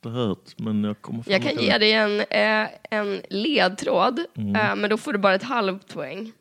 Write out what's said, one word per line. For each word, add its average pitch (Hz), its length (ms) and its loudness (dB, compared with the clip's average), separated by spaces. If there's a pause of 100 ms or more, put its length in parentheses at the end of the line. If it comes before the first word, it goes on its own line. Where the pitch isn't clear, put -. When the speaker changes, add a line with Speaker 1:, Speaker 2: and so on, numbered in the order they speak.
Speaker 1:
det - 80 -10
hört, 113 500 -4
men 107 260 -2
jag 104 180 -4
kommer 117 200 -8
fan 202 100 -2
Speaker 2:
Jag 190 100 4
kan - 80 -2
Speaker 1:
inte 277 140 -2
Speaker 2:
ge - 60 2
Speaker 1:
ihåg. 233 100 4
Speaker 2:
dig 214 120 4
en, 208 280 2
eh, 214 480 2 (220)
en 202 400 -2
ledtråd, 202 880 2 (160)
Speaker 1:
Mm. 202 200 -2
Speaker 2:
eh, 208 200 2
men 202 140 0
då 214 60 2
får 285 160 -6
du - 60 0
bara 196 160 4
ett 196 80 0
halvt 214 520 -4
poäng. 180 460 -10